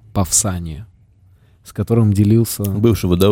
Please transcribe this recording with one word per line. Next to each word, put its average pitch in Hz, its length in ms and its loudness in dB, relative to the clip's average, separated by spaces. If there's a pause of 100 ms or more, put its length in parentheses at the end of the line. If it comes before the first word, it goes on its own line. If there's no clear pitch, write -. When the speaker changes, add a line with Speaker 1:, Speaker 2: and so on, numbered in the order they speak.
(120)
Speaker 1:
Павсанию, 90 720 -4 (800)
с - 80 -20
которым 110 400 0
делился 107 520 2
Speaker 2:
Бывший 101 440 0
В 90 80 4
Д 95 160 2